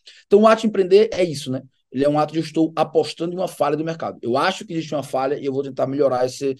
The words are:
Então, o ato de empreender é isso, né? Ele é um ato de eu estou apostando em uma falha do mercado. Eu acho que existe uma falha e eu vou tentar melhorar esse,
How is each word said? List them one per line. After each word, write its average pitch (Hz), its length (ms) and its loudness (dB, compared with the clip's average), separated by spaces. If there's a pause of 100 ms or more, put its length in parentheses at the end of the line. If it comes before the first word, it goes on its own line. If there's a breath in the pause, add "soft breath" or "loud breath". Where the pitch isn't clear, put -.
(260 loud breath)
Então, 202 160 6
o 220 40 8
ato 220 160 6
de 233 40 0
empreender 208 460 4
é 185 120 0
isso, 147 260 -6
né? 131 120 -6 (280)
Ele 131 140 -2
é 143 40 4
um 147 100 2
ato 151 160 -2
de 160 40 0
eu 160 60 -2
estou 160 320 0
apostando 156 560 -2
em 175 40 -8
uma 180 120 -4
falha 147 300 -2
do 156 60 -4
mercado. 165 360 -8
Eu 120 160 -2
acho 175 300 -2
que 165 80 -12
existe 156 200 -6
uma 139 80 -4
falha 135 360 -4
e 139 80 -8
eu 135 60 -4
vou 135 100 -4
tentar 135 240 -4
melhorar 131 400 0
esse, 135 340 -4